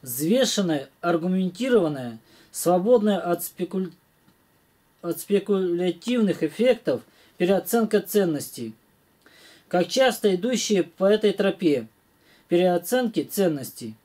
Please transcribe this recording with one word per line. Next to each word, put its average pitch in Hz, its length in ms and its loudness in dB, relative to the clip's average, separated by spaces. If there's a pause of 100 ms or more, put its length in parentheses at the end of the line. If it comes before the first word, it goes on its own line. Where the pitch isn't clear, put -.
Взвешенное, 160 880 0 (140)
аргументированное, 175 1160 0 (300)
свободное 202 680 2
от 170 260 -4
спекуль-, 180 480 -6 (1080)
от 170 180 -6
спекулятивных 190 1200 0
эффектов 160 600 0 (340)
переоценка 202 640 0
ценностей, 147 760 -4 (960)
как 180 200 0
часто 226 460 2
идущие 202 480 0
по - 220 -4
этой 208 280 4
тропе 160 540 0 (600)
переоценки 180 760 0
ценностей 131 720 -4 (100)